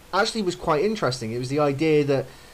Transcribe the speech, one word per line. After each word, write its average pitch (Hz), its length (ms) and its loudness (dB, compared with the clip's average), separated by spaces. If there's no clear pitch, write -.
actually 220 280 0
was 180 140 -2
quite - 280 0
interesting. 131 480 -2
It 120 80 -4
was 127 100 -6
the 143 100 0
idea 147 440 2
that 139 220 0